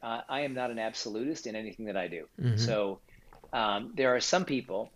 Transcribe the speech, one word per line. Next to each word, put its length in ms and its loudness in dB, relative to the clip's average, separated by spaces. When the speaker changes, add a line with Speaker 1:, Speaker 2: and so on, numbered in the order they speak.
Speaker 1:
uh, 260 -2
I 140 -2
am 120 -2
not 160 -2
an 80 -4
absolutist 680 -4
in 100 -6
anything 300 -6
that 100 -2
I 120 0
do. 180 -8
Speaker 2:
Mm-hmm. 180 4
Speaker 1:
So, 420 2
um, 420 0
there 200 6
are 60 4
some 240 4
people 520 -2